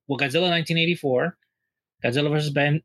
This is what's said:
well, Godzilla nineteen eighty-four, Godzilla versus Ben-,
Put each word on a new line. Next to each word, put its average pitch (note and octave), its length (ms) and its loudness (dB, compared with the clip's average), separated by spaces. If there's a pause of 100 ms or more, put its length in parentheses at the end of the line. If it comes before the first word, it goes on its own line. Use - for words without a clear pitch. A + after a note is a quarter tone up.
well, C3+ 100 -4
Godzilla C#3+ 320 0
nineteen E3 300 0
eighty-four, E3 580 0 (680)
Godzilla C#3+ 280 0
versus D3+ 180 0
Ben-, D3 360 2